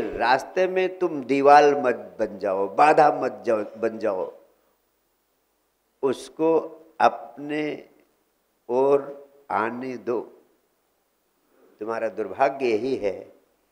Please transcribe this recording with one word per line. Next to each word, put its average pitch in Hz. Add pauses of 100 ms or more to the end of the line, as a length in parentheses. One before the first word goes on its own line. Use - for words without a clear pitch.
(180)
रास्ते 131
में 185
तुम 160
दीवाल 143
मत 127
बन 101
जाओ, 98
बाधा 151
मत 127
जाओ, 107 (120)
बन 110
जाओ। 98 (1700)
उसको 156 (420)
अपने 147 (800)
ओर 139 (340)
आने 120
दो। 107 (1600)
तुम्हारा 110
दुर्भाग्य 110
यही 117
है 98 (400)